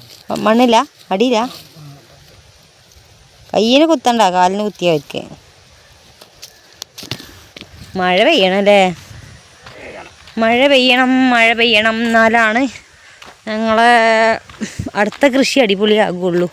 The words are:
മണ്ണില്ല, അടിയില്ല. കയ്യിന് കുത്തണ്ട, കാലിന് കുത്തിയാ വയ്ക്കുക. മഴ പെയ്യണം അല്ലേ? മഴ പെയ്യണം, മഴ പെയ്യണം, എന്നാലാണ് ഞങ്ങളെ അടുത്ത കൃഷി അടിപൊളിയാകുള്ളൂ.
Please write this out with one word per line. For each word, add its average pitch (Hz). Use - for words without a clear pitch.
മണ്ണില്ല, 233
അടിയില്ല. 226
കയ്യിന് 247
കുത്തണ്ട, 240
കാലിന് 190
കുത്തിയാ 175
വയ്ക്കുക. -
മഴ 180
പെയ്യണം 190
അല്ലേ? 202
മഴ 226
പെയ്യണം, 254
മഴ 226
പെയ്യണം, 226
എന്നാലാണ് 226
ഞങ്ങളെ 220
അടുത്ത 214
കൃഷി 262
അടിപൊളിയാകുള്ളൂ. 185